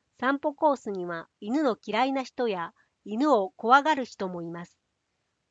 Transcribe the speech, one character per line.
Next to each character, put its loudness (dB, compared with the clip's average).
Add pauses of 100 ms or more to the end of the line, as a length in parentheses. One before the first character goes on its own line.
(200)
散 0
歩 -4
コ 2
ー 0
ス -10
に -6
は -8 (120)
犬 -2
の 0
嫌 0
い 0
な -2
人 -4
や -6 (320)
犬 0
を 2
怖 6
が 2
る -2
人 -6
も -8
い -8
ま -10
す。 -20 (720)